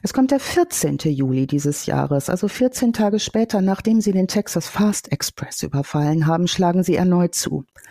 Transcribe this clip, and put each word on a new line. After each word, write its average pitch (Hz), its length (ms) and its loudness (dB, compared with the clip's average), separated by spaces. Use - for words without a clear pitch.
Es - 120 -4
kommt 262 160 2
der 277 100 2
vierzehnte 156 720 0
Juli 135 360 0
dieses 143 400 -2
Jahres, 139 440 0
also 185 180 0
vierzehn 254 440 0
Tage 214 260 0
später, 220 420 -2
nachdem 190 400 2
sie 202 120 2
den 185 160 2
Texas - 380 -2
Fast - 460 -2
Express - 500 -6
überfallen 147 640 0
haben, 165 220 2
schlagen 180 340 2
sie 175 120 2
erneut 175 400 2
zu. - 300 -4